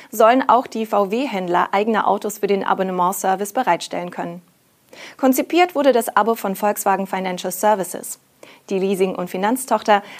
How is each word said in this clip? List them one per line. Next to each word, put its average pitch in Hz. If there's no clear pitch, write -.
sollen 240
auch 240
die 220
V-W-Händler 202
eigene 208
Autos 208
für 202
den 196
Abonnementservice 190
bereitstellen 175
können. 175
Konzipiert 302
wurde 285
das 233
Abo 208
von 196
Volkswagen 196
Financial 185
Services. -
Die 196
Leasing- 190
und 180
Finanztochter 214